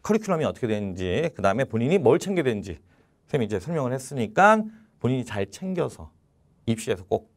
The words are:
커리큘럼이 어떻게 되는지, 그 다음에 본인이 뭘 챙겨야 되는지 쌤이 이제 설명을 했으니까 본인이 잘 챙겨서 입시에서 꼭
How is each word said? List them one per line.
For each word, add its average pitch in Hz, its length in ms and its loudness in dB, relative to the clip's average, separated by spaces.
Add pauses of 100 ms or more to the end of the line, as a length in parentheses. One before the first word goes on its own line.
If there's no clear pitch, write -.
커리큘럼이 196 420 0
어떻게 98 220 -2
되는지, 101 680 -2
그 - 80 -6
다음에 101 220 2
본인이 127 340 0
뭘 139 200 6
챙겨야 180 260 -2
되는지 101 340 -2 (480)
쌤이 131 180 0
이제 101 160 -2
설명을 143 320 -4
했으니까 143 720 2 (360)
본인이 123 260 0
잘 101 260 -4
챙겨서 165 600 -6 (560)
입시에서 113 380 -2
꼭 - 320 -4